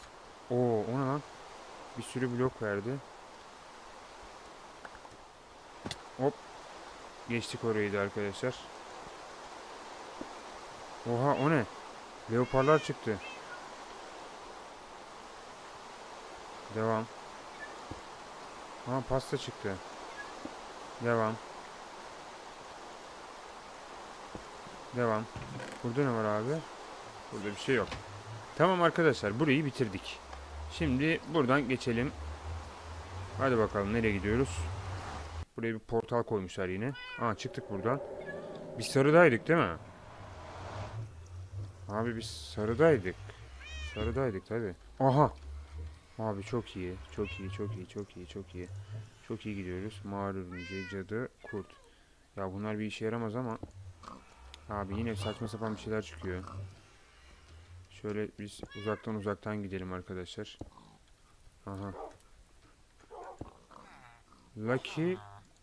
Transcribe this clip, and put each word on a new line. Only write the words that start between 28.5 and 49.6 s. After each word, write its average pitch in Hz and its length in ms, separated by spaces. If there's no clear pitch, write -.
Tamam 180 240
arkadaşlar, 147 580
burayı 151 260
bitirdik. 113 540
Şimdi 151 480
buradan 135 360
geçelim. 127 420
Hadi 127 200
bakalım, 104 360
nereye 113 180
gidiyoruz? 104 380
Buraya 113 160
bir 110 60
portal 117 440
koymuşlar 95 440
yine. 98 240
Aa, 113 140
çıktık - 360
buradan. 107 300
Biz 117 80
sarıdaydık 143 600
değil 165 120
mi? 92 180
Abi 113 280
biz 110 80
sarıdaydık. 113 600
Sarıdaydık 113 520
tabii. 107 280
Aha! 135 340
Abi 107 240
çok 110 320
iyi. 92 200
Çok 95 240
iyi, 95 120
çok 104 240
iyi, 92 120
çok - 300
iyi, 90 100
çok - 280
iyi. 90 120
Çok 117 180
iyi 107 100
gidiyoruz. 98 480